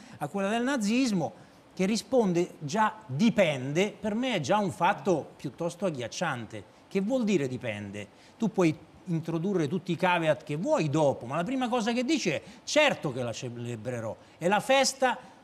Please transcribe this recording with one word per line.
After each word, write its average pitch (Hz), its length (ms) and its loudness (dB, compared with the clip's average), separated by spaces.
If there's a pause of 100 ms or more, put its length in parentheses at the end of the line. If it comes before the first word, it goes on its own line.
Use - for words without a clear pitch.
(180)
a 147 100 -6
quella 196 220 -2
del 233 140 0
nazismo, 226 680 0 (420)
che 185 100 0
risponde 196 720 2
già 202 380 0 (100)
"dipende", 156 840 2
per 208 240 -4
me 247 180 -2
è 185 60 0
già 151 180 2
un 196 140 2
fatto 170 640 0
piuttosto 165 500 -6
agghiacciante. 120 800 -6 (240)
Che 196 140 0
vuol 247 240 2
dire 165 220 4
"dipende"? 104 600 -6 (320)
Tu 220 120 2
puoi 170 240 4 (300)
introdurre 165 640 -2
tutti 170 240 -4
i 160 40 -2
caveat 170 480 2
che 147 140 -6
vuoi 214 320 0
dopo, 139 360 2
ma 131 100 -6
la 170 80 0
prima 254 260 -2
cosa 240 220 0
che 240 140 0
dici 269 240 0
è 131 120 -2 (220)
"certo 277 480 2
che 123 120 -4
la 113 100 -4
celebrerò, 120 840 -8 (220)
è 170 100 -2
la 202 120 4
festa 262 580 2 (260)